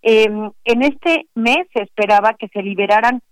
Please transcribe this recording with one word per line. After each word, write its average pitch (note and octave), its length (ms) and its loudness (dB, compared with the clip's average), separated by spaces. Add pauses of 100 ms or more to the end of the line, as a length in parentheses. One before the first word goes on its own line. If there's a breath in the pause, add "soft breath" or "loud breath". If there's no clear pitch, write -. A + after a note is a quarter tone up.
Eh, A3 240 4 (380)
en A#3+ 180 0
este D4+ 500 -2
mes B3+ 400 -2
se A3 80 -4
esperaba G#3 540 0
que G#3+ 140 -14
se G3+ 120 -8
liberaran G#3 600 0 (100)